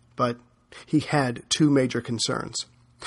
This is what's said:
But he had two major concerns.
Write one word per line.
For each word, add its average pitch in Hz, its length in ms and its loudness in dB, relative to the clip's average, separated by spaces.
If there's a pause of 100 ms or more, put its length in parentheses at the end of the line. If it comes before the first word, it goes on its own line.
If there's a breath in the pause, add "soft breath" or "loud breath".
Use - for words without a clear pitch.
(140)
But 120 220 -2 (480 loud breath)
he 156 160 2
had 131 480 0
two 156 220 4
major 131 320 2
concerns. - 640 -6 (400 loud breath)